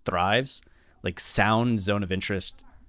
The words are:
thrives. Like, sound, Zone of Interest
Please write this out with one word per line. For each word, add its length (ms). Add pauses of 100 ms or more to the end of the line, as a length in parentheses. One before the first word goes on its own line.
thrives. 560 (420)
Like, 160
sound, 600
Zone 200
of 100
Interest 500 (280)